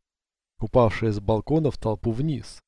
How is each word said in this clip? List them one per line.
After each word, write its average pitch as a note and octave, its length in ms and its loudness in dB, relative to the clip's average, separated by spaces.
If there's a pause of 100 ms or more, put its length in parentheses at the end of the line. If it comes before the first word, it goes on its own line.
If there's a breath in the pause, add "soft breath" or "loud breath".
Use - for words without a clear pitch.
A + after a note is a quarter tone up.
(600)
упавшее A2+ 500 2
с G2+ 80 -2
балкона A2+ 500 0
в - 80 -6
толпу A2 340 -2
вниз. B2+ 560 -4